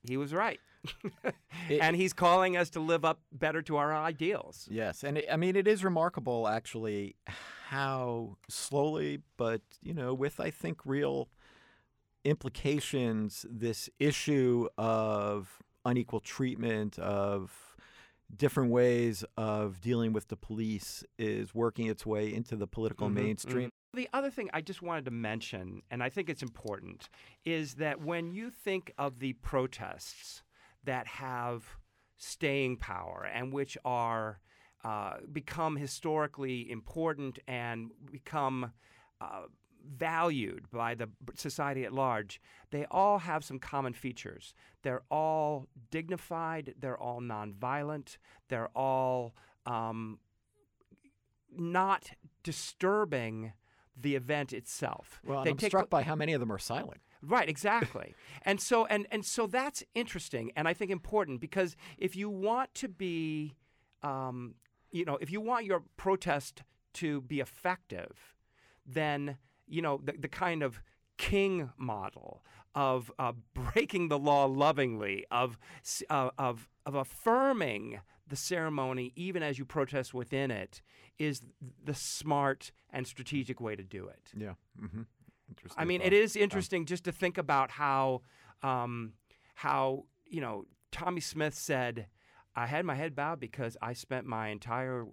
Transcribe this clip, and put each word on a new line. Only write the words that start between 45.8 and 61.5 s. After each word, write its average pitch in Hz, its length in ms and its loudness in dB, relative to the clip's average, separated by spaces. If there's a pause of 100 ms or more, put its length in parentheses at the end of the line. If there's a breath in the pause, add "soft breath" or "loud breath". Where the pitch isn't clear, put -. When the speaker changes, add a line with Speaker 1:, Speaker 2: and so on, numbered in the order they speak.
Speaker 1:
dignified, 160 880 -4
they're 127 200 -4
all 123 220 -4
nonviolent, 123 960 -4 (320 soft breath)
they're 117 260 -2
all, 127 600 2 (320 soft breath)
um, 113 520 -2 (1400)
not 175 580 2 (300)
disturbing 139 1120 0 (480 soft breath)
the 143 160 2
event 135 360 0
itself. - 720 -6
Speaker 2:
Well, 139 160 -2
and 139 60 2
Speaker 1:
They 160 40 4
Speaker 2:
I'm 143 80 2
Speaker 1:
take 208 120 2
Speaker 2:
struck 190 200 4
Speaker 1:
pl- 170 80 6
Speaker 2:
by 139 40 4
how 156 120 0
many 156 180 0
of 143 80 2
them 117 100 0
are 98 80 -2
silent. - 420 -4 (200 soft breath)
Speaker 1:
Right, 175 280 4
exactly. 202 640 0 (140 loud breath)
Speaker 2:
<laughs> - 160 -16
Speaker 1:
And 196 160 4
so, 226 260 6
and, 208 260 2
and 214 120 -2
so 226 220 0
that's 262 380 0 (100)
interesting, 147 600 -4
and 151 100 2
I 170 80 4
think 190 160 -2
important, 180 500 0
because 175 360 0 (220 loud breath)